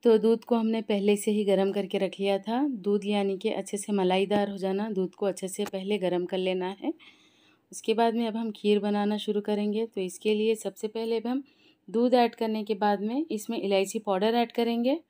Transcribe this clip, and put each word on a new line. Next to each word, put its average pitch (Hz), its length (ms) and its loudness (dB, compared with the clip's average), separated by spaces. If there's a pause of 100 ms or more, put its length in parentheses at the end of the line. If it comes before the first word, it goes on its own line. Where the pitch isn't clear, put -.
तो 226 140 8
दूध 226 260 2
को 240 120 0
हमने 220 260 0
पहले 208 340 2
से 202 140 -2
ही 208 140 2
गर्म 196 280 2
करके 196 260 -2
रख 190 220 -2
लिया 196 200 0
था। 233 220 -4 (180)
दूध 202 260 0
यानी 202 320 0
कि 214 140 -2
अच्छे 196 240 -6
से 202 160 -6
मलाईदार 196 580 2
हो 202 60 -8
जाना, 190 340 -4
दूध 185 240 -2
को 208 120 -4
अच्छे 190 220 -4
से 202 180 -6
पहले 196 340 -4
गर्म 180 260 0
कर 190 120 -4
लेना 185 380 -2
है। 226 160 -6 (800)
उसके - 220 -2
बाद 233 200 2
में 233 140 0
अब 214 80 -6
हम 226 160 -4
खीर 208 280 2
बनाना 208 380 0
शुरू 208 240 -2
करेंगे। 208 440 -2
तो 202 140 -8
इसके 190 340 -2
लिए 214 220 2
सबसे 202 320 -8
पहले 226 300 -2
अब 220 80 -6
हम 254 160 -2 (460)
दूध 233 280 4
ऐड 240 180 6
करने 220 300 -2
के 214 120 -2
बाद 202 260 2
में 247 280 -2
इसमें 220 300 -6
इलायची 196 400 0
पाउडर 208 360 0
ऐड 233 160 0
करेंगे 233 580 0